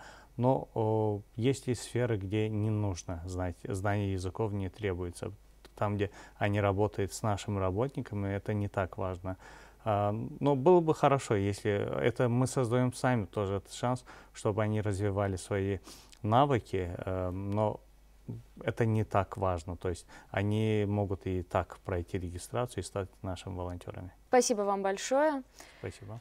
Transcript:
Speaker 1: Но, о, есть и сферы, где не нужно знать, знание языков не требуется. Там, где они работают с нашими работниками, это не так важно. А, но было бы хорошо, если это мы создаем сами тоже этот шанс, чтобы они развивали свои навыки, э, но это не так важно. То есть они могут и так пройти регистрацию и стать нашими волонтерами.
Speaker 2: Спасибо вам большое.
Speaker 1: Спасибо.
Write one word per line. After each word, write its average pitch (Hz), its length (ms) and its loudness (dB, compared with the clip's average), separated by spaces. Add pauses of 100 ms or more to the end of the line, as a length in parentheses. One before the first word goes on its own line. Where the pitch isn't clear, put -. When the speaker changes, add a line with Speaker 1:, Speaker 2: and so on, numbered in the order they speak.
(380)
Speaker 1:
Но, 123 380 2
о, 110 460 2 (160)
есть 127 320 0
и 123 60 2
сферы, 117 440 -2
где 107 300 0
не 107 220 0
нужно 95 540 -4
знать, 90 400 -4
знание 101 480 0
языков 95 400 -2
не 98 160 -4
требуется. 92 640 -4 (440)
Там, 104 200 0
где 98 140 0 (260)
они 104 240 2
работают 101 520 2
с - 100 -8
нашими 104 360 0
работниками, 101 680 -2
это 101 260 -2
не 104 140 -2
так 95 300 -2
важно. 92 380 -6 (480)
А, 104 280 2 (280)
но 139 160 4
было 175 240 8
бы 156 140 2
хорошо, 135 420 4
если 101 360 2
это 113 560 2
мы 123 180 2
создаем 123 460 2
сами 127 320 2
тоже 98 320 -2
этот - 160 -8
шанс, 127 320 -2 (300)
чтобы 110 280 0
они 107 200 2
развивали 101 540 0
свои 98 420 0 (440)
навыки, 110 760 4
э, 92 340 -2
но 101 500 -2 (840)
это 113 200 0
не 107 200 4
так - 320 0
важно. 90 400 -2
То - 120 -4
есть - 180 -4 (240)
они 104 560 2
могут 101 400 -2
и 92 160 -2
так - 420 -2
пройти 90 340 -2
регистрацию 92 640 -4
и - 40 -6
стать 98 220 -4 (140)
нашими 95 320 -6
волонтерами. 90 560 -8 (180)
Speaker 2:
Спасибо 240 340 4
вам 196 200 0
большое. 262 600 2 (360)
Speaker 1:
Спасибо. 104 420 -10